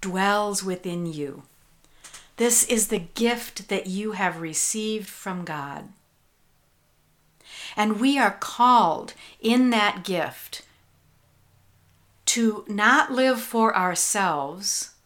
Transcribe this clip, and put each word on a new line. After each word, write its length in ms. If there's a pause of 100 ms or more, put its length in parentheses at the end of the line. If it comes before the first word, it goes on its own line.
dwells 600
within 440
you. 380 (920)
This 300
is 220
the 120
gift 720
that 180
you 240
have 300
received 680
from 380
God. 420 (1900)
And 240
we 160
are 240
called 720 (260)
in 300
that 340
gift 600 (1600)
to 420
not 420
live 300
for 340
ourselves 1200 (100)